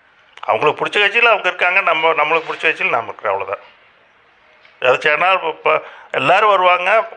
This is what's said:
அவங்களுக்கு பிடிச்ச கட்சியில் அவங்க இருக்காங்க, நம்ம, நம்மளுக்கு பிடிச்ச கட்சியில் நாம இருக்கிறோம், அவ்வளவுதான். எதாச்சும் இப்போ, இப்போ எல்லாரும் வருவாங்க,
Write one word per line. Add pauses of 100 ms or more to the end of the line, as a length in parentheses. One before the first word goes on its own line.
(400)
அவங்களுக்கு
பிடிச்ச
கட்சியில்
அவங்க
இருக்காங்க,
நம்ம,
நம்மளுக்கு
பிடிச்ச
கட்சியில்
நாம
இருக்கிறோம்,
அவ்வளவுதான். (1080)
எதாச்சும்
இப்போ,
இப்போ (280)
எல்லாரும்
வருவாங்க,